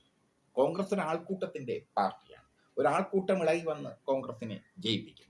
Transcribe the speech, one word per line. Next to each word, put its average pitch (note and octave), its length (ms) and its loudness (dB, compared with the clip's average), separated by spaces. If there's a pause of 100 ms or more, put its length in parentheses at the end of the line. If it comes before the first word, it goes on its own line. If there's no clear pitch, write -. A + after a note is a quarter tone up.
(520)
കോൺഗ്രസ് E3 420 2
ഒരു F#3+ 60 0
ആൾക്കൂട്ടത്തിന്റെ E3 840 -4 (100)
പാർട്ടിയാണ്. - 480 -2 (340)
ഒരാൾക്കൂട്ടം F#3 640 2
ഇളകി E3 220 2
വന്ന് D3 260 -4 (140)
കോൺഗ്രസിനെ A#2+ 560 -2 (180)
ജയിപ്പിക്കും. - 520 -4